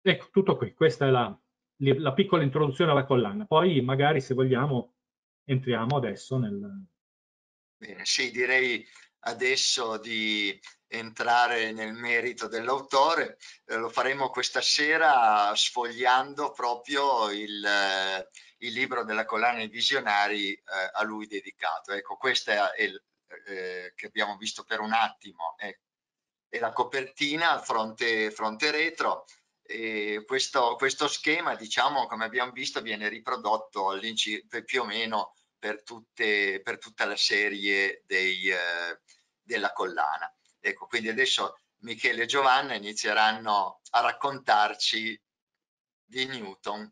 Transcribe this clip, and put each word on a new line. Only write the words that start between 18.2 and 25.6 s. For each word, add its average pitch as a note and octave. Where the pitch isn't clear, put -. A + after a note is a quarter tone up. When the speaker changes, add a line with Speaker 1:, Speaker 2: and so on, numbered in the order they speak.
Speaker 2:
il A#2
libro A#2+
della A2
collana A#2
I G#2+
Visionari, G#2
eh, -
a G#2
lui G#2+
dedicato. F#2+
Ecco, G2+
questa G#2
è A2
il, G2
eh, F#2
che G#2+
abbiamo G#2
visto G#2+
per A2
un G#2+
attimo, G2
è, G2+